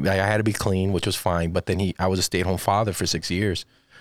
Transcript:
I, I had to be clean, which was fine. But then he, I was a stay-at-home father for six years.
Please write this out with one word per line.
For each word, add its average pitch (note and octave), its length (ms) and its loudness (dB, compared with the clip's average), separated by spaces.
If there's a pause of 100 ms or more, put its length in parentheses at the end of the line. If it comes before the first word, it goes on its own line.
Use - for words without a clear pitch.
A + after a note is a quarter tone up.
I, F#2+ 60 4 (100)
I G2 40 2
had G#2+ 120 2
to A2 60 0
be G#2+ 80 2
clean, G2 400 0
which F2 140 0
was F#2+ 100 -2
fine. E2+ 360 0
But F2+ 140 -2
then F#2 120 0
he, F#2+ 200 0
I F#2 80 0
was F#2+ 120 2
a F2+ 40 0
stay-at-home F#2 360 0
father G#2 340 0
for F2+ 140 -4
six - 240 -4
years. F2+ 340 0 (360)